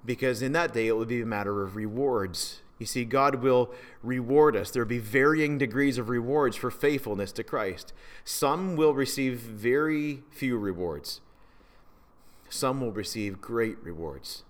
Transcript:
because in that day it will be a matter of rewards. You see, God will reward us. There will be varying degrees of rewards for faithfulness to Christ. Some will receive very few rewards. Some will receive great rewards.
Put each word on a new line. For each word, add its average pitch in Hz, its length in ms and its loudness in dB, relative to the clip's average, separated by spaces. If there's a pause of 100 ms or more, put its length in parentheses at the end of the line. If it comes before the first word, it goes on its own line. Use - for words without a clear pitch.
because 120 380 0
in 131 120 -2
that 170 200 0
day 113 140 2
it 113 60 4
will 110 120 0
be 117 160 -2
a 113 60 -4
matter 101 340 0
of 98 140 -4
rewards. 107 840 -2 (180)
You 113 80 -8
see, 123 180 -2
God 135 300 4
will 123 340 4 (320)
reward 127 540 4
us. 95 160 -2
There 123 100 0
will 107 80 -2
be 120 80 0
varying 143 600 4
degrees 131 400 2
of 113 100 -4
rewards 123 460 2
for 123 160 -4
faithfulness 107 640 0
to 113 100 -6
Christ. 101 500 -4 (300)
Some 170 520 0
will 156 200 6
receive 131 420 0
very 131 920 0
few 123 260 -2
rewards. 87 640 -4 (1300)
Some 135 320 -2
will 117 100 -2
receive 101 480 -6
great 113 440 -2
rewards. 80 680 -10